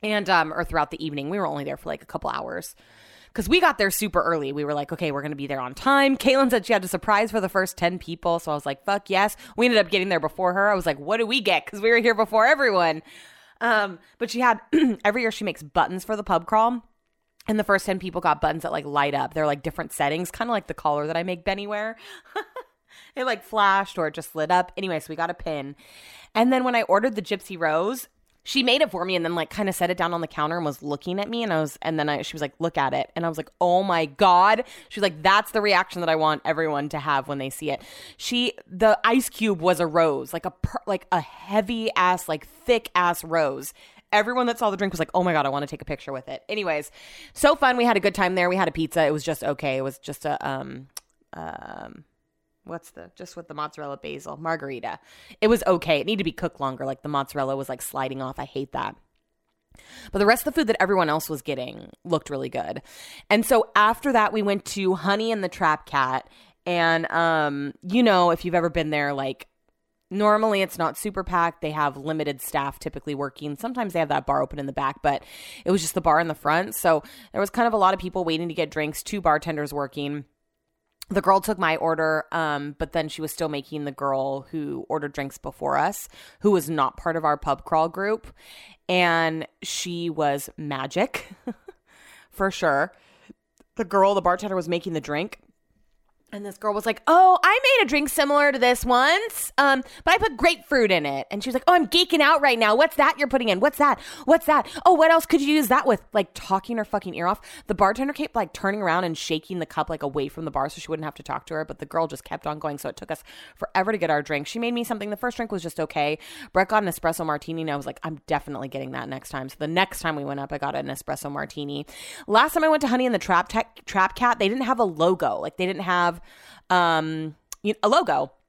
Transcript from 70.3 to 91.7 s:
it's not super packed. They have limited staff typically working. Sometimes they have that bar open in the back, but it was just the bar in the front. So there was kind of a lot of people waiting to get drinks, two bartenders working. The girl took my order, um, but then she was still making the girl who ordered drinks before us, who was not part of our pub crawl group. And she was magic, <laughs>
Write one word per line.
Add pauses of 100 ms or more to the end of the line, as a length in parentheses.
it's
not
super
packed.
They
have
limited
staff
typically
working.
Sometimes
they
have
that
bar
open
in
the
back,
but (420)
it
was
just
the
bar
in
the
front.
So (300)
there
was
kind
of
a
lot
of
people
waiting
to
get
drinks,
two
bartenders
working. (840)
The
girl
took
my
order,
um,
but
then
she
was
still
making
the
girl
who
ordered
drinks
before
us, (320)
who
was
not
part
of
our
pub
crawl
group. (540)
And (160)
she
was
magic, (140)
<laughs>